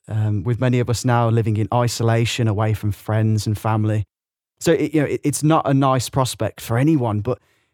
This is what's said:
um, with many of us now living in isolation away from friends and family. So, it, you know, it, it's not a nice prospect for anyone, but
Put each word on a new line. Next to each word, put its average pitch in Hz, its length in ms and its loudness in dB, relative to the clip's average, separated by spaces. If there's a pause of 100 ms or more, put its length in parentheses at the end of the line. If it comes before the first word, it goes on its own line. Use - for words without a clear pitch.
um, 107 340 0
with 117 160 -2
many 127 220 2
of 113 80 -2
us 120 160 -2
now 120 240 2
living 113 260 0
in 107 180 -2
isolation 117 760 0
away 107 240 0
from 104 180 -4
friends 110 560 -2
and 107 100 -2
family. 107 460 -2 (560)
So, 170 140 2
it, 151 200 0
you 156 60 2
know, 131 80 0
it, 117 160 -4
it's 143 180 -2
not 156 240 2
a 139 80 0
nice 135 360 0
prospect - 500 -4
for 117 180 -2
anyone, 123 440 0
but 123 180 -4 (340)